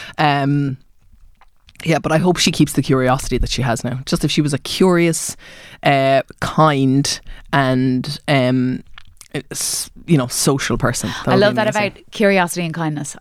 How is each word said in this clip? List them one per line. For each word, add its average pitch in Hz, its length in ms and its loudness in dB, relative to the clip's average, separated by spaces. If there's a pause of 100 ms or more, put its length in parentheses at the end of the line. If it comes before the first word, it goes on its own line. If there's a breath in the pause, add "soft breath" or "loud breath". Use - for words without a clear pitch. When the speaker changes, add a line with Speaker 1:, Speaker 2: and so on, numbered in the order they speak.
(200 loud breath)
Speaker 1:
Um, 143 580 0 (1040)
yeah, 160 160 0
but 151 120 -4
I 160 60 2
hope 170 200 2
she - 140 0
keeps 151 220 2
the 147 80 0
curiosity 131 560 0
that - 120 -2
she - 120 -4
has 117 220 -2
now. 127 220 -6
Just 165 200 -2
if 143 60 0
she 156 100 0
was 143 120 0
a 135 40 0
curious, 170 800 0 (460 loud breath)
uh, 135 400 4 (180)
kind 139 800 2 (340 loud breath)
and, 131 760 0
um, 127 560 0 (680)
s-, - 380 -6 (180)
you 165 100 6
know, 123 100 0
social - 500 0
person. - 320 -2 (160)
That - 20 -8
Speaker 2:
I 127 80 2
Speaker 1:
would 127 60 6
Speaker 2:
love 123 120 4
Speaker 1:
be - 40 -6
Speaker 2:
that 190 180 0
Speaker 1:
amazing. 208 160 -2 (100)
Speaker 2:
about - 100 -20
curiosity 185 540 2
and 160 80 -4
kindness. 151 480 -6